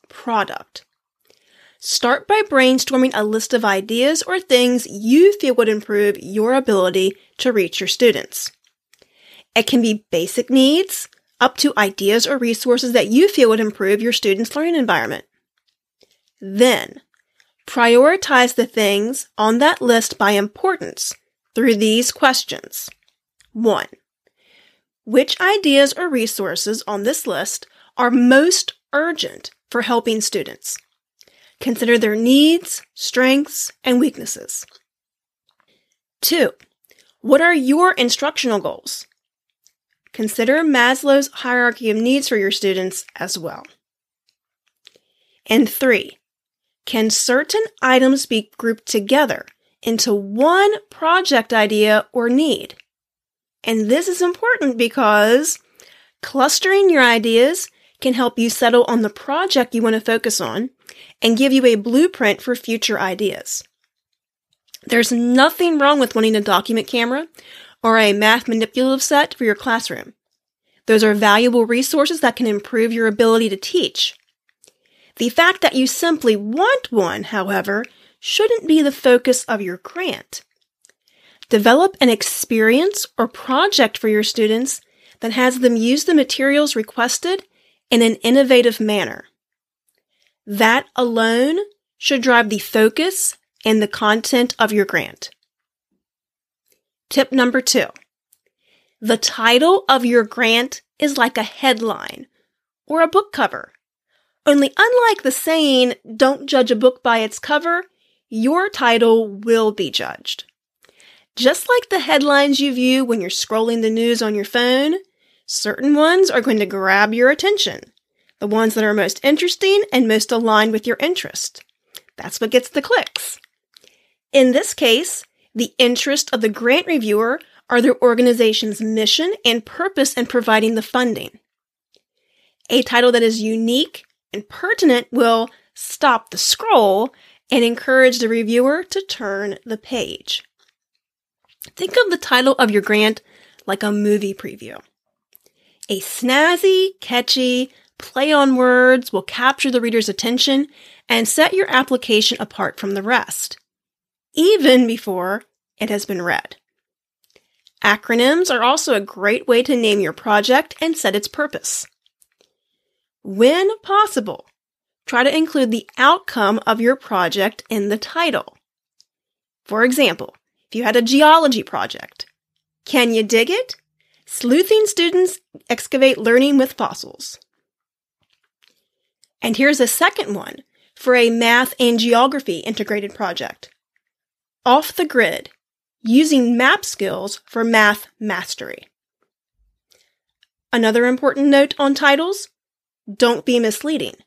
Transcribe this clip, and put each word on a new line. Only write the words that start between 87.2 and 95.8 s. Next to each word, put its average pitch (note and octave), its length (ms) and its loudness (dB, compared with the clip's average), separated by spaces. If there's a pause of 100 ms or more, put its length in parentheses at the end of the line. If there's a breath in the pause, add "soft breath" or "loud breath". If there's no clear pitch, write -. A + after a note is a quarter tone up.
in A#3 120 4
an A3+ 140 2
innovative B3 640 2
manner. G#3 460 -4 (1200)
That A3 400 0 (100)
alone A#3+ 640 0 (380)
should C4+ 260 -2
drive A#3+ 260 2
the G#3 100 -4
focus A3+ 800 -2 (280)
and A3 160 2
the G#3 60 0
content A3+ 720 -2
of G#3+ 140 0
your G3+ 140 2
grant. - 440 -8 (1800)